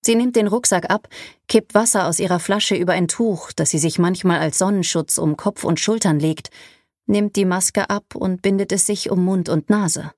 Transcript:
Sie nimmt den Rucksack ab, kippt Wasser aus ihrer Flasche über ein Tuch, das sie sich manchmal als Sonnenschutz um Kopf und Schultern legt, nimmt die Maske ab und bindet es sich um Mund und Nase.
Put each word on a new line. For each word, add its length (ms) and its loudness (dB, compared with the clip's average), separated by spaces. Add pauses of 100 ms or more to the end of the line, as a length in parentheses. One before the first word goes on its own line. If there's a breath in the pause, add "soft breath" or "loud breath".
Sie 60 4
nimmt 220 2
den 100 4
Rucksack 440 0
ab, 180 -2 (400 loud breath)
kippt 260 0
Wasser 320 2
aus 120 -2
ihrer 200 0
Flasche 380 0
über 160 0
ein 160 2
Tuch, 440 -2
das 180 -2
sie 80 -2
sich 200 0
manchmal 400 2
als 200 -2
Sonnenschutz 600 0
um 180 0
Kopf 280 -4
und 160 0
Schultern 400 2
legt, 300 -2 (560 loud breath)
nimmt 300 0
die 80 2
Maske 460 0
ab 240 -6
und 280 -4
bindet 300 0
es 140 0
sich 240 -4
um 140 2
Mund 240 0
und 220 -2
Nase. 480 0